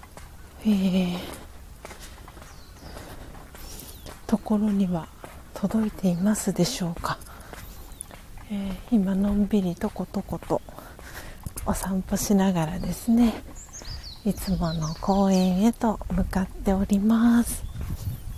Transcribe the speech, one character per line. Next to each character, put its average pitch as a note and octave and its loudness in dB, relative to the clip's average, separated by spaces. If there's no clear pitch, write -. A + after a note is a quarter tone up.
え - 2
ー、 F#3+ 4
と G#3+ 2
こ G#3+ 0
ろ G#3 2
に G3 4
は F3 -2
届 G#3+ 0
い G#3 -2
て - 2
い F3 2
ま G3+ 4
す G#3 -2
で F3 4
し - -2
ょ E3+ -2
う - -10
か。 - -2
え G3 -4
ー、 F#3 -6
今 G3 4
の G3+ 4
ん G3+ 4
び G3+ 4
り F3 0
と G#3 -2
こ - -6
と - -2
こ - -4
と - 0
お G3+ 2
散 F#3+ -2
歩 G3 -2
し - 2
な F#3+ 6
が E3+ 2
ら F3 -4
で F3 -2
す - 0
ね、 A#3 6
い G3 2
つ - -2
も E3+ 2
の D#3+ 0
公 G3 4
園 F#3 6
へ A#3 8
と A3 2
向 F#3 2
か - 0
っ F#3 0
て - 0
お F#3+ 4
り G3+ 4
ま A3+ 6
す。 - -4